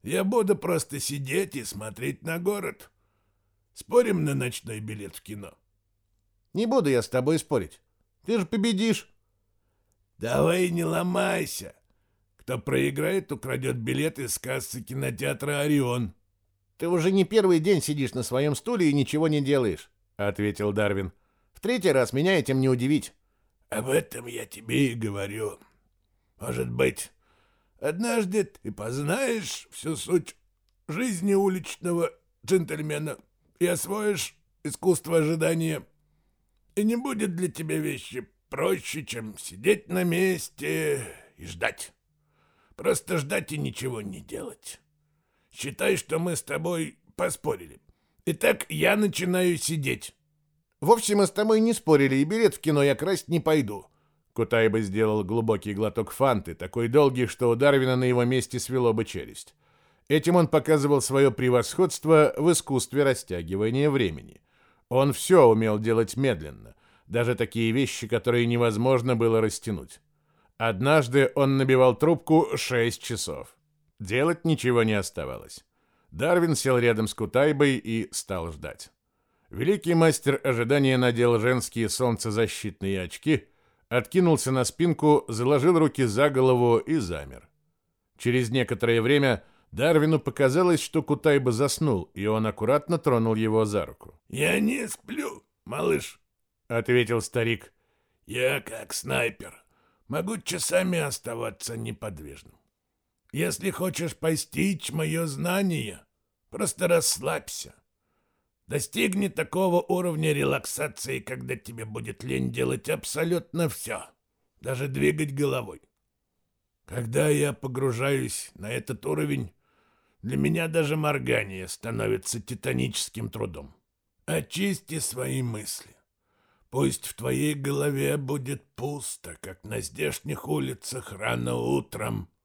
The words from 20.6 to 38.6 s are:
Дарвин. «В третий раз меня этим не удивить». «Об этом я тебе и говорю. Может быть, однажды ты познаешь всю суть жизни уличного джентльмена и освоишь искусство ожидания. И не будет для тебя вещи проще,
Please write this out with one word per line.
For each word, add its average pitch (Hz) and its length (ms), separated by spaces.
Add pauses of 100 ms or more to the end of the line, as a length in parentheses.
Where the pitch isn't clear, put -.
Дарвин. 101 400 (400)
«В - 80
третий 190 320
раз 131 220
меня 165 260
этим 131 220
не 131 80
удивить». 131 440 (560)
«Об 110 200
этом 123 380
я 120 180
тебе 127 480
и - 20
говорю. 104 640 (800)
Может 120 320
быть, - 400 (680)
однажды 208 640
ты - 280
познаешь 151 1000
всю 156 260
суть - 400 (500)
жизни 196 460
уличного 180 800 (340)
джентльмена 151 720 (420)
и 175 60
освоишь 196 720 (260)
искусство 165 540
ожидания. 160 680 (880)
И 208 80
не 220 120
будет 226 400
для 175 140
тебя 156 280
вещи 135 520 (240)
проще, - 500